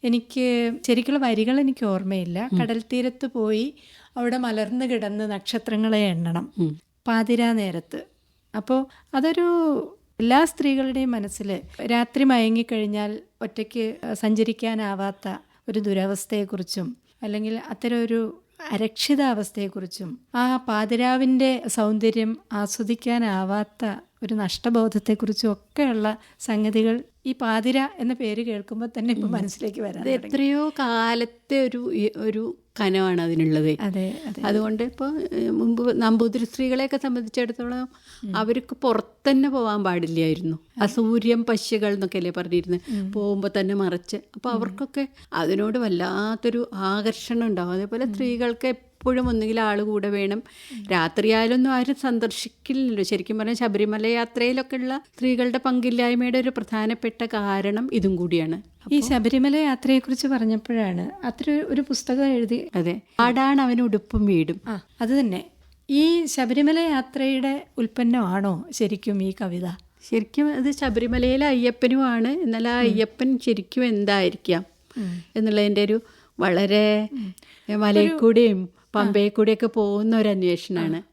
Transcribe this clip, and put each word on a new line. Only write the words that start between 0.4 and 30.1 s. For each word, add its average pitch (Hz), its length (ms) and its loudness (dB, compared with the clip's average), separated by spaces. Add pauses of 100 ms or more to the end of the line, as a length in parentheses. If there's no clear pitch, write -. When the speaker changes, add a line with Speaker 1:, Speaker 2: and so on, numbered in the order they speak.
Speaker 1:
ശരിക്കുള്ള 247 320 2
വരികൾ 240 420 2
എനിക്ക് 269 260 0
ഓർമ്മയില്ല. 190 640 -2
Speaker 2:
ഉം. - 80 4
Speaker 1:
"കടൽ 233 200 0
തീരത്ത് 247 460 -4
പോയി 226 480 -2 (420)
അവിടെ 240 220 -2
മലർന്നു 233 460 -2
കിടന്ന് 214 460 -4
നക്ഷത്രങ്ങളെ 220 680 -2
എണ്ണണം 170 600 0
Speaker 2:
ഉം. 160 220 0 (260)
Speaker 1:
പാതിരാ 233 460 2
നേരത്ത്." 185 520 -4 (500)
അപ്പോ 262 340 -2 (260)
അതൊരു 320 320 2 (760)
എല്ലാ 254 240 6
സ്ത്രീകളുടെയും 262 640 0
മനസ്സിൽ 202 500 -6 (300)
രാത്രി 240 340 2
മയങ്ങിക്കഴിഞ്ഞാൽ 220 960 2 (220)
ഒറ്റയ്ക്ക് 220 540 -6 (180)
സഞ്ചരിക്കാനാവാത്ത 214 1200 -2 (320)
ഒരു 214 100 -2
ദുരവസ്ഥയെക്കുറിച്ചും 196 1160 -4 (260)
അല്ലെങ്കിൽ 214 460 -4
അത്തരം 233 360 -2
ഒരു 226 360 -2 (300)
അരക്ഷിതാവസ്ഥയെക്കുറിച്ചും 208 1500 -2 (160)
ആ 254 220 2
പാതിരാവിൻ്റെ 254 1120 2
സൗന്ദര്യം 220 720 0 (140)
ആസ്വദിക്കാനാവാത്ത 208 1400 -2 (260)
ഒരു 220 120 -4
നഷ്ടബോധത്തെക്കുറിച്ചും 214 1160 0
ഒക്കെയുള്ള 220 680 -2 (220)
സംഗതികൾ 220 640 2 (240)
ഈ 262 60 -2
പാതിര 254 560 0 (100)
എന്ന 247 160 -2
പേര് 226 280 -4
കേൾക്കുമ്പോൾ 220 460 -6 (100)
തന്നെ 233 160 0
ഇപ്പം 214 120 -2
Speaker 2:
ഉം. 185 60 0
Speaker 1:
മനസ്സിലേക്ക് 202 480 -4
വരാൻ 185 220 -8
Speaker 2:
ഇത് 262 80 -2